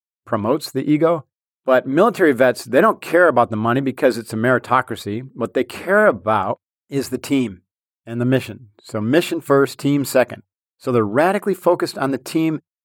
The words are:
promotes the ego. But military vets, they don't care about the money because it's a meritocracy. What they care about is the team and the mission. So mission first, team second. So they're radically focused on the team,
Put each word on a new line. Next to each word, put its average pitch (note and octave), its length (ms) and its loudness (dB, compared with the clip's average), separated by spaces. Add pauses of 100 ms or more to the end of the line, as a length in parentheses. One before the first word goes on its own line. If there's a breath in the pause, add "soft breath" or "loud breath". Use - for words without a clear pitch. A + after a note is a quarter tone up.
(240)
promotes A2+ 460 -2
the - 200 -6
ego. D#3+ 360 0 (400)
But B2+ 200 2
military E3+ 460 2
vets, B2 320 2
they B2 160 2
don't G#3+ 220 2
care F3 240 4
about A#2+ 240 2
the A2 60 -4
money A#2 240 0
because B2+ 360 0
it's A#2 160 -10
a A2+ 40 -6
meritocracy. A#2+ 1000 -2
What A#2+ 200 -6
they C3 100 0
care G#3 420 0
about G#2 540 -2 (280)
is C3+ 200 -6
the B2+ 100 -6
team B2 440 -4 (440)
and A#2 140 -8
the B2 60 0
mission. A#2 420 -2 (120)
So - 200 -8
mission D#3 400 0
first, C#3 380 0
team C#3 260 -2
second. A2+ 380 -2 (360)
So C3 140 -6
they're A2+ 120 2
radically F3+ 500 0
focused - 440 -2
on C#3 140 -4
the C3 60 -4
team, D#3+ 420 -2 (240)